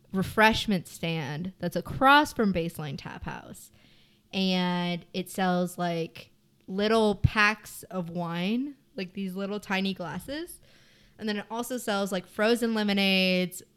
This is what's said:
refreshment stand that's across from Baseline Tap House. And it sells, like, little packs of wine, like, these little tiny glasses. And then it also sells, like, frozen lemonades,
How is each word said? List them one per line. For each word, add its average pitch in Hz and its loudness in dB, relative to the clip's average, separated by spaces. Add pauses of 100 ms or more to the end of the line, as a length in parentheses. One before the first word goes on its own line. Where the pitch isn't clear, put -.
(140)
refreshment 214 2
stand 165 -6
that's 175 -4
across 277 4
from 208 2
Baseline 165 -4
Tap - -12
House. - -12 (600)
And 180 0
it 185 -6
sells, 180 0
like, 170 -4 (360)
little 214 4
packs - 2
of 175 -6
wine, 180 -2 (200)
like, 185 -8
these 190 -6
little 196 -4
tiny 190 0
glasses. 185 -10 (580)
And 214 -6
then 208 0
it 202 -6
also 240 -4
sells, 202 0
like, 185 -2
frozen 226 2
lemonades, 190 2 (160)